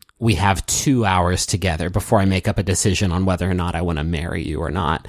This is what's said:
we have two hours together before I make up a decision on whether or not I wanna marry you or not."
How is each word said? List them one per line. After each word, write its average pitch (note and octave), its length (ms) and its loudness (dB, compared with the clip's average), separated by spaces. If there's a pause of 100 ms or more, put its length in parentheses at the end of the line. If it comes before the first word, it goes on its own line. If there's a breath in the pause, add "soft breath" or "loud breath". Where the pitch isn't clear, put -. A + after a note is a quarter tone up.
(200)
we A2+ 160 2
have G2 300 0
two B2+ 400 0
hours F2+ 400 2
together E2+ 440 -2
before G2+ 300 2
I F#2+ 60 4
make F#2+ 240 2
up G2 80 -2
a G2+ 60 0
decision F#2 500 0
on F#2 120 2
whether F2+ 240 0
or F#2+ 40 0
not F2 220 -2
I E2 80 -2
wanna E2 200 -2
marry E2 420 -4
you D#2 140 -4
or D#2+ 120 -4
not." D#2+ 380 -2